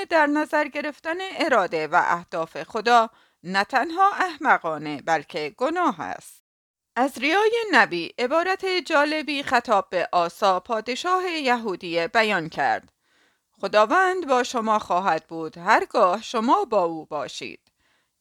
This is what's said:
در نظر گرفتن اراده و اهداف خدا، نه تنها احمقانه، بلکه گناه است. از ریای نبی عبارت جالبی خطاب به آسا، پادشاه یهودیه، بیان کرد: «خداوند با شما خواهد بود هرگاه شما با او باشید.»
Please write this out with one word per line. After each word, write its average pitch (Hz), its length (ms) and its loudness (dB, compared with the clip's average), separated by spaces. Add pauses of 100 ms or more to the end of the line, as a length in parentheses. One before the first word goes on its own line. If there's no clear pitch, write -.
(100)
در 311 160 4
نظر 302 380 0
گرفتن 302 560 -8
اراده 240 680 0
و 156 180 4
اهداف 165 580 -4
خدا، 226 480 2 (320)
نه 190 220 0
تنها 330 460 2
احمقانه، 180 920 -2
بلکه 156 540 -2
گناه 302 440 -2
است. - 400 -12 (560)
از 254 220 -2
ریای 427 520 0
نبی 190 480 2
عبارت 339 480 -2
جالبی 302 760 -2
خطاب 240 480 0
به 180 220 -2
آسا، 180 480 0
پادشاه 330 680 -4
یهودیه، 220 800 -2
بیان 190 400 0
کرد: 117 440 -2 (680)
«خداوند 311 680 2
با 247 140 4
شما 220 360 0
خواهد 180 480 -2
بود 160 320 -10
هرگاه 208 640 2
شما 269 420 0
با 214 200 2
او 160 220 -4
باشید.» 131 540 -10 (600)